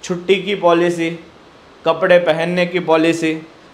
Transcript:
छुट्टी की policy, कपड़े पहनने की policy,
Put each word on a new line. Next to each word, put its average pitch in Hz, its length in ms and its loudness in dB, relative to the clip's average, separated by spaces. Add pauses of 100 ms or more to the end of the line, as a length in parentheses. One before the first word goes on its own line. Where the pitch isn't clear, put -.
छुट्टी 180 340 -2
की 190 200 -6
policy, 170 520 2 (760)
कपड़े 175 360 4
पहनने 170 440 0
की 180 160 -4
policy, 160 520 0 (400)